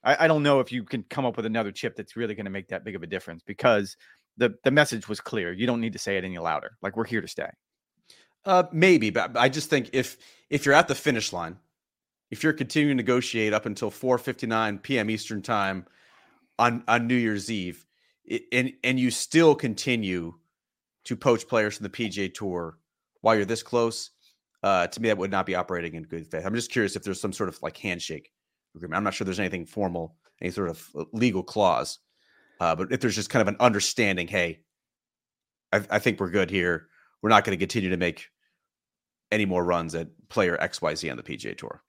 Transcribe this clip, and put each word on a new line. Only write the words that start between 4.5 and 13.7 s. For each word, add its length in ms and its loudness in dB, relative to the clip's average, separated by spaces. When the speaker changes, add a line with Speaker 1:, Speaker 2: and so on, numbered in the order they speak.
Speaker 1:
the 80 4
message 360 2
was 140 -6
clear. 320 -4
You 140 -2
don't 120 0
need 140 -4
to 60 -12
say 180 -2
it 60 -4
any 160 -8
louder. 420 -4
Like, 160 -6
we're 80 -2
here 160 -4
to 60 -12
stay. 240 -8
Speaker 2:
Uh, 260 6
maybe, 400 6
but 260 -2
I 100 6
just 220 -2
think 240 0
if, 240 -2
if 160 -2
you're 80 6
at 140 8
the 80 0
finish 360 0
line, 260 -8
if 120 -8
you're 100 4
continuing 440 0
to 60 0
negotiate 500 2
up 140 0
until 240 -4